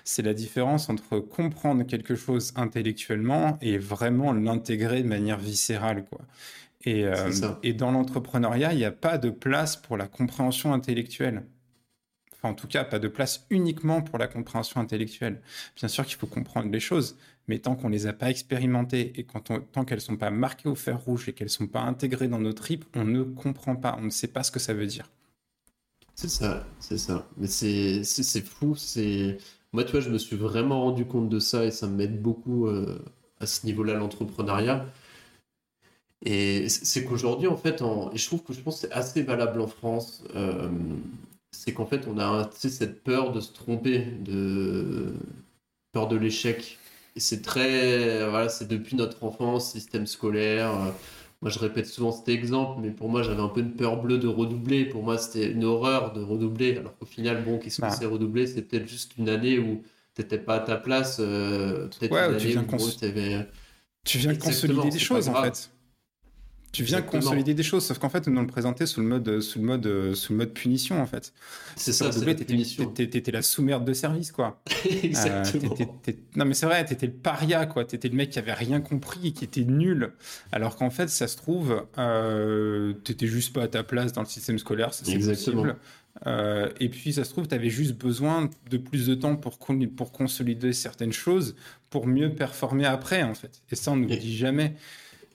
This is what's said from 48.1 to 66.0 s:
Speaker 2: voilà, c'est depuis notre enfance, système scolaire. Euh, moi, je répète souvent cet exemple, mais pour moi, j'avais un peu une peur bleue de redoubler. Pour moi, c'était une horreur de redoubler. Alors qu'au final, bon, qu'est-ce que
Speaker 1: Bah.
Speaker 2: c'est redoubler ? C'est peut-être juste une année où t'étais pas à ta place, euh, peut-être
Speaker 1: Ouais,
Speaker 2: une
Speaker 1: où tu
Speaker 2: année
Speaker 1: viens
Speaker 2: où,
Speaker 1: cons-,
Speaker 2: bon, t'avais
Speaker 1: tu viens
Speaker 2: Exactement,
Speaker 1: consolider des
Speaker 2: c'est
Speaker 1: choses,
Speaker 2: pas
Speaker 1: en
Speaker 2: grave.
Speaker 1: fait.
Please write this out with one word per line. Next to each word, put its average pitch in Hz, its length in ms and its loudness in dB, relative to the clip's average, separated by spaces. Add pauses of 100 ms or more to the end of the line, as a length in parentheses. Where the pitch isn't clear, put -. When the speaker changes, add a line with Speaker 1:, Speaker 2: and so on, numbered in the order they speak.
Speaker 2:
voilà, 110 200 2
c'est 113 200 -6
depuis 110 280 -2
notre 117 280 0
enfance, 120 480 0
système 107 340 -6
scolaire. 107 640 0
Euh, 98 180 0 (520)
moi, 107 80 0
je 104 80 -2
répète 107 280 0
souvent 117 260 0
cet 117 160 -8
exemple, 123 540 0
mais 107 80 -4
pour 110 180 -6
moi, 120 140 2
j'avais 107 200 0
un 104 60 2
peu 113 120 -2
une 117 140 -2
peur 120 280 0
bleue 123 160 4
de 123 100 0
redoubler. 117 580 2
Pour 110 160 -6
moi, 113 160 0
c'était 110 320 -2
une 113 140 0
horreur 117 500 2
de 107 80 -4
redoubler. 113 560 0
Alors 107 200 -12
qu'au 110 80 -14
final, 117 380 -2
bon, 113 140 0
qu'est-ce 110 240 -6
que - 0 -
Speaker 1:
Bah. 110 80 2
Speaker 2:
c'est 107 160 -2
redoubler ? 110 400 2
C'est 127 160 -4
peut-être 110 260 -4
juste - 300 -12
une 110 100 0
année 120 300 4
où 110 240 0 (320)
t'étais 107 240 -2
pas 110 180 0
à 110 40 2
ta 113 160 -2
place, 131 440 0
euh, 101 680 0
peut-être 113 240 -2
Speaker 1:
Ouais, 180 160 4
Speaker 2:
une 143 60 2
Speaker 1:
où - 20 2
tu 107 100 0
Speaker 2:
année 117 60 2
Speaker 1:
viens 120 100 2
Speaker 2:
où, 110 40 -2
Speaker 1:
cons-, - 100 -2
Speaker 2:
bon, 113 220 2
t'avais 101 480 -2 (580)
Speaker 1:
tu - 140 0
viens 151 160 4
Speaker 2:
Exactement, 156 180 0
Speaker 1:
consolider 147 380 4
des 160 80 0
Speaker 2:
c'est - 0 -
Speaker 1:
choses, 226 280 4
Speaker 2:
pas 131 40 2
Speaker 1:
en 123 40 4
Speaker 2:
grave. 131 100 4
Speaker 1:
fait. - 260 -2 (1000)